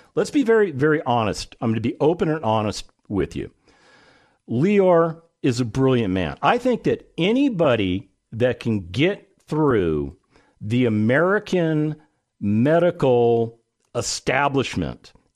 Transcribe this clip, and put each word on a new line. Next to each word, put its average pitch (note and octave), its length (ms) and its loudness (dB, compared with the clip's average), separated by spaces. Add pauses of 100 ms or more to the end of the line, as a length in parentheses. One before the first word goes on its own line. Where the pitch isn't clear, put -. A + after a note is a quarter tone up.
(160)
let's G3+ 160 -2
be C#4+ 120 0
very, G#3+ 280 2
very D3+ 320 0
honest. A#2 580 -2
I'm A#2 100 0
gonna A2 80 -2
be A2+ 220 -4
open E3 280 2
and D#3 140 -4
honest G#2+ 420 -2 (220)
with F#2 300 -4
you. G1+ 140 -10 (1000)
Lior E3+ 720 2 (260)
is A#2+ 120 0
a B2+ 60 -2
brilliant A#2+ 480 0
man. F2 280 -2
I G#3+ 180 0
think B3 240 -2
that - 340 -4
anybody E3 920 0 (240)
that A#2+ 260 -2
can G#2 320 -4
get E3+ 360 -2 (200)
through F#2 720 0 (440)
the A#2+ 240 0
American D#3 1080 0 (440)
medical A#2+ 1200 2 (360)
establishment C3 1200 -4 (220)